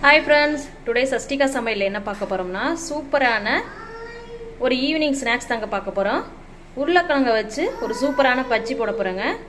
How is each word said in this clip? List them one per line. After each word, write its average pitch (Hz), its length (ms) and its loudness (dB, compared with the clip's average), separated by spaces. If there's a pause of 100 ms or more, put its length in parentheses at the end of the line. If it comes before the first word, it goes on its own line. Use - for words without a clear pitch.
ஹாய் 302 200 8
ஃப்ரெண்ட்ஸ், 294 400 4 (220)
டுடே 240 240 2
சஷ்டிகா 269 420 0
சமையல் 226 340 0
என்ன 202 200 -2
பார்க்க 202 240 -4
போறோம்னா, 185 320 -2 (240)
சூப்பரான 277 600 0 (1160)
ஒரு 254 100 4 (120)
ஈவினிங் 302 340 2
ஸ்நாக்ஸ் 240 300 -2
தாங்க 220 240 -2
பார்க்க 196 240 -4
போறோம். 208 240 0 (580)
உருளைக்கிழங்க 302 560 2
வச்சு 220 260 -2 (220)
ஒரு - 160 -4
சூப்பரான 262 500 2
பஜ்ஜி 226 300 0
போட 220 180 0
போறேங்க. 190 260 -2 (240)